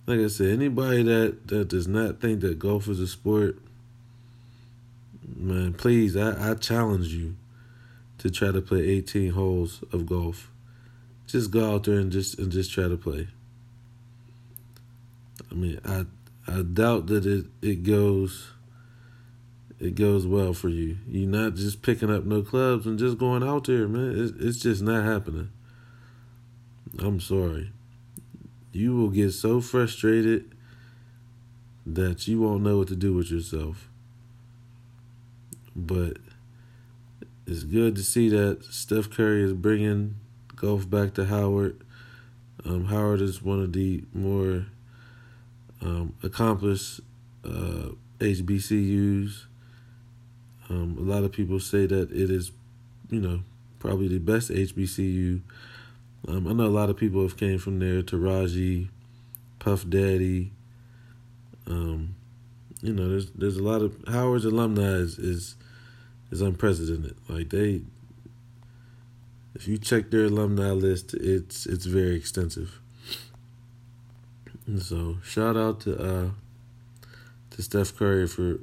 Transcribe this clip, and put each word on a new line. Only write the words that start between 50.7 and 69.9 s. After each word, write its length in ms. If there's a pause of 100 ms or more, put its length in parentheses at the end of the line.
a 20
lot 220
of 80
people 280
say 280
that 240
it 180
is, 220 (580)
you 100
know, 200 (400)
probably 280
the 120
best 320
H 240
B 100
C 180
U. 380 (840)
Um, 200
I 60
know 120
a 20
lot 220
of 80
people 240
have 160
came 200
from 220
there, 240
Taraji, 840 (680)
Puff 320
Daddy. 640 (1120)
Um, 500 (640)
you 120
know, 140
there's, 240
there's 260
a 60
lot 180
of, 140 (120)
Howard's 360
alumni 520
is, 220
is, 380 (720)
is 120
unprecedented. 720 (140)
Like, 200
they, 320 (1700)
if 120
you 100
check 340